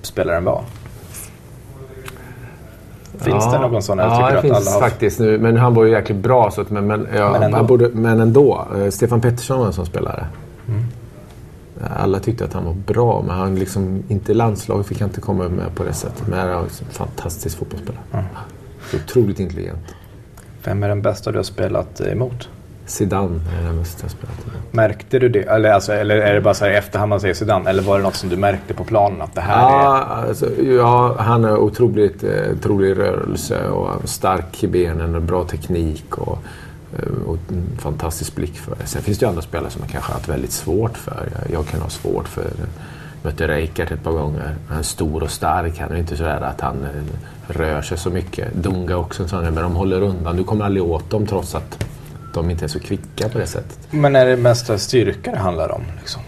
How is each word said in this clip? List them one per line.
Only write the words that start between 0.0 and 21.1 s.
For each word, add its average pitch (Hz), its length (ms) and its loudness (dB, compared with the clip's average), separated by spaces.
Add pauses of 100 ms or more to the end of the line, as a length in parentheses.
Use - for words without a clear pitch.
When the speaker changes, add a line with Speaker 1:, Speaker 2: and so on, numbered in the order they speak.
Speaker 1:
spelaren 90 420 0
var. - 200 0 (2500)
Finns 104 280 2
Speaker 2:
Ja. 120 60 4
Speaker 1:
det - 80 4
någon 117 240 2
sån, 98 160 0
eller 92 100 4
Speaker 2:
Ja, 117 60 4
Speaker 1:
tycker 123 120 6
Speaker 2:
det 135 60 4
Speaker 1:
du - 40 6
att - 40 4 (160)
Speaker 2:
finns 98 100 2
Speaker 1:
alla 101 160 4
har 117 60 6
Speaker 2:
faktiskt 104 300 0
nu, 110 180 6
men 113 200 6
han 123 160 6
var 113 120 8
ju 110 60 8
jäkligt 104 260 2
bra, 113 340 4
så 107 100 -4
att, 95 80 -4
men, 101 180 0
men, 107 280 0
ja, 101 160 6
Speaker 1:
Men 104 120 4
ändå. 104 140 4
Speaker 2:
han 117 100 6
borde, 120 260 6
men 113 260 4
ändå. 113 480 6 (100)
Eh, 98 120 2
Stefan 117 320 2
Pettersson 120 380 0
var 120 60 2
en 92 80 0
sån 87 120 -4
spelare. - 400 -4 (420)
Speaker 1:
Mm. 110 160 0 (1120)
Speaker 2:
Alla 98 220 2
tyckte 117 260 -2
att - 80 -6
han 92 120 -4
var 85 80 -2
bra, 101 540 2
men 90 100 -2
han 95 180 0
liksom, 95 520 -2
inte 104 240 0
i 107 40 6
landslaget 104 520 0
fick - 120 -4
han 101 100 0
inte 101 120 -8
komma 92 280 0
med 87 260 -2
på - 80 -4
det 92 100 -2
sättet. - 340 -6
Men 92 120 0
han 92 100 0
är 90 40 -2
en 87 160 -2 (200)
fantastisk - 680 -6
fotbollsspelare. - 460 -10 (100)
Speaker 1:
Mm. 98 120 -2 (680)
Speaker 2:
Otroligt 98 460 0
intelligent. 85 560 -8 (680)
Speaker 1:
Vem 101 200 -2
är 101 60 0
den 101 120 0
bästa 101 300 -2